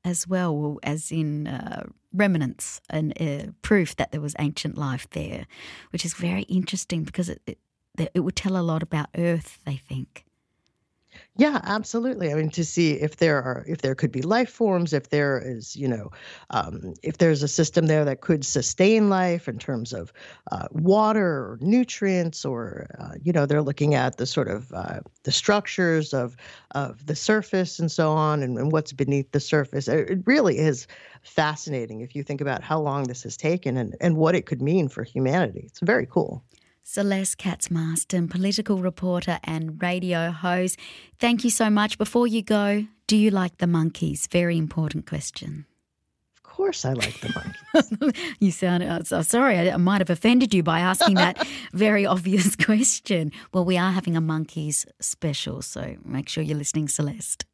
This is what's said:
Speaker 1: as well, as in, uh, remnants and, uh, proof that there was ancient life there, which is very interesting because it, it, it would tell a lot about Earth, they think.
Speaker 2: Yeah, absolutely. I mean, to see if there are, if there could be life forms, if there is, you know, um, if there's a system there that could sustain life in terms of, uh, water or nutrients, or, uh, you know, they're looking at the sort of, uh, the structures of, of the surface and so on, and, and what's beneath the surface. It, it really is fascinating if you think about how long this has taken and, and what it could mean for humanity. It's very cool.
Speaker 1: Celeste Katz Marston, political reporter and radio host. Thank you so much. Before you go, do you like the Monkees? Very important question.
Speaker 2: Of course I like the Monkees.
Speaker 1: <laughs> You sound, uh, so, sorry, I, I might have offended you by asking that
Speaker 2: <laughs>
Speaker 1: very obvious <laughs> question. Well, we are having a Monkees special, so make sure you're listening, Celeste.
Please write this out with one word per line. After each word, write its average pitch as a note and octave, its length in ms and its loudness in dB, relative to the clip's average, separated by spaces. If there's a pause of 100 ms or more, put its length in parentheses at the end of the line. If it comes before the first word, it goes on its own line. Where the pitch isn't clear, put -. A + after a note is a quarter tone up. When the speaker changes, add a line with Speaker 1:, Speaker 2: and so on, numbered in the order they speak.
Speaker 1:
as F3 240 -2
well, D#3 560 0
as D#3 260 -4
in, D3+ 380 -2
uh, - 380 -8 (260)
remnants F3 680 0 (100)
and, D#3 300 -2
uh, D3 300 -4 (120)
proof F#3+ 340 2
that - 160 -4
there - 80 -6
was D3 180 -8
ancient D3+ 400 -4
life C3+ 320 -6
there, - 360 -8 (440)
which - 140 -6
is E3+ 100 -6
very F3+ 280 -2
interesting F#3 600 -4
because F3 280 -4
it, - 280 -12 (400)
it, D#3+ 160 -2
it F#3 60 2
would E3+ 160 -4
tell F#3+ 200 -2
a F3+ 60 0
lot D#3+ 200 0
about D#3+ 340 -4
Earth, E3+ 480 -2
they C#3 120 -4
think. - 500 -12 (1080)
Speaker 2:
Yeah, C#4+ 260 4
absolutely. G#3+ 720 -2
I - 20 -2
mean, D#3 160 0
to E3+ 140 -2
see D#3+ 300 2
if D#3 240 -4
there D3+ 220 4
are, B2+ 280 -6
if C3+ 140 -4
there C3 120 0
could C#3 160 0
be B2+ 120 -4
life A3 280 2
forms, F3 420 0
if C#3+ 180 -2
there C#3+ 340 2
is, A#2+ 320 -10
you C#3+ 100 -6
know, A2 240 -4 (400)
um, E2+ 440 -4 (100)
if D#3 140 -6
there's D#3+ 260 4
a - 40 0
system E3 380 2
there D#3 180 4
that C#3 160 -2
could D3+ 240 0
sustain G#3 640 2
life F3+ 380 0
in A2+ 120 -6
terms A#2+ 340 -6
of, F#2 200 -10 (380)
uh, - 220 -6
water G#3+ 520 4
or C3 360 -2
nutrients, F#3 840 0
or, A#2+ 440 -6 (100)
uh, - 240 -12
you E3+ 100 2
know, D3+ 140 4
they're D3 160 4
looking D3 320 2
at B2+ 220 2
the B2 100 -2
sort - 220 -2
of, A2+ 240 -6
uh, E2+ 280 -8 (220)
the C#3 80 -4
structures F3 840 2
of, B2 240 -2 (360)
of C3+ 340 -6
the D#3 100 -4
surface G3 640 0
and E3+ 140 0
so D#3+ 180 2
on, D3+ 320 2
and, B2 160 -2
and C#3 140 0
what's D#3 200 0
beneath C#3 380 0
the D3 100 2
surface. C#3 460 0
It, D3 240 0
it F#3 160 -2
really A#3 320 4
is D3 300 0 (340)
fascinating C#3 800 -4
if B2 160 -12
you C#3+ 80 -6
think C#3 160 -6
about C#3 240 -2
how D#3 160 0
long C#3 240 -2
this B2 180 -8
has - 140 -12
taken D#3+ 400 0
and, B2 240 -4
and E3 160 2
what D#3+ 180 4
it F#3 120 -2
could B2+ 140 -4
mean D3+ 280 2
for - 160 -6
humanity. C3 600 0
It's - 120 -20
very G#3 280 2
cool. - 360 -2 (440)
Speaker 1:
Celeste G3 520 -2
Katz - 320 -4
Marston, E3 580 0
political G3 480 0
reporter F3+ 680 -2
and D#3+ 400 -6
radio F3+ 480 0
host. F3+ 480 -2 (400)
Thank A#3+ 240 2
you A#3+ 60 2
so A3 220 2
much. G#3 260 2
Before A#3+ 300 2
you A3+ 160 0
go, G#3 420 2 (220)
do G#3+ 100 4
you G#3+ 140 8
like F#3 260 0
the - 80 0
Monkees? D#3+ 640 0
Very F3 300 2
important D#3 480 -2
question. - 580 -8 (720)
Speaker 2:
Of - 60 -20
course - 420 -4
I C3 80 0
like A2+ 300 -4
the - 60 -6
Monkees. - 840 0 (200)
Speaker 1:
<laughs> - 40 -16
You G3 120 4
sound, F3 320 0
uh, E3+ 200 -4
so, E3 200 -2
sorry, A#3 340 4
I, F3 140 4
I - 80 -2
might F#3 240 4
have F3 80 0
offended A#3 420 4
you F#3 100 4
by E3 180 2
asking F#3 340 4
that F3+ 340 2 (120)
Speaker 2:
<laughs> A#3 120 -14
Speaker 1:
very G#3 320 4
obvious F#3 520 2
<laughs> - 120 2
question. G#3 640 2 (220)
Well, F3+ 100 2
we F3+ 140 2
are F3+ 120 2
having F3 240 0
a E3 60 2
Monkees D#3 640 -2 (160)
special, - 600 -4
so - 420 -8
make C3+ 240 -6
sure D#3+ 160 -4
you're D3+ 140 -2
listening, D3 300 -2
Celeste. - 640 -4